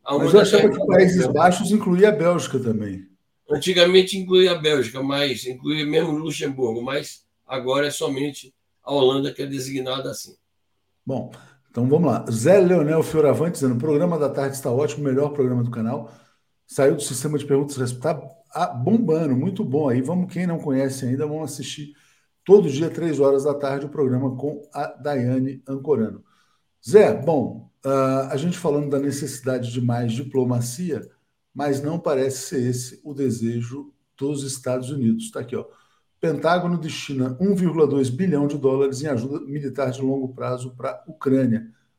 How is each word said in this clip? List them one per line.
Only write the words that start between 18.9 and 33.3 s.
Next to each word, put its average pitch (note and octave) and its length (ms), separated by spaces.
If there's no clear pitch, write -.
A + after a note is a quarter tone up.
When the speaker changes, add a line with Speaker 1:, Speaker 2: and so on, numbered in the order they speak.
Speaker 2:
muito D#3+ 280
bom C#3+ 240
aí. B2 140
Vamos, F3 320
quem F3+ 120
não E3 140
conhece C3+ 460
ainda, C3+ 200
vamos D3+ 260
assistir C#3+ 420
todo F#3 260
dia, D3+ 200
três D#3+ 320
horas C#3 240
da C#3+ 80
tarde, C#3 320
o C#3+ 40
programa B2+ 460
com C#3+ 260
a D3 140
Daiane C3 800
Ancorano." C3 580
Zé, F#3+ 280
bom, C#3+ 560
ah, C3+ 460
a D3+ 40
gente E3+ 220
falando D3 320
da C3+ 100
necessidade C3 720
de B2+ 80
mais A#2+ 320
diplomacia, B2+ 960
mas C#3 280
não D#3 160
parece C3+ 520
ser B2+ 200
esse - 320
o D3+ 120
desejo A#2+ 800